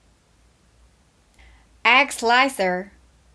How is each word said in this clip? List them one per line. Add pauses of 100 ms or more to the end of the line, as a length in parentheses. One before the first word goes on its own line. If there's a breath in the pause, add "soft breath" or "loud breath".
(1900 soft breath)
Egg
slicer. (440)